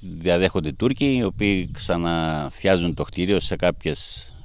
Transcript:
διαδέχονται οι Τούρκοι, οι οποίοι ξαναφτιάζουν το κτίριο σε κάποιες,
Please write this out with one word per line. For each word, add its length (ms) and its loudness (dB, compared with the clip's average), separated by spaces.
διαδέχονται 640 2
οι 60 -4
Τούρκοι, 420 2
οι 80 0
οποίοι 500 0
ξαναφτιάζουν 1200 0
το 100 -4
κτίριο 360 0
σε 160 -4
κάποιες, 760 -2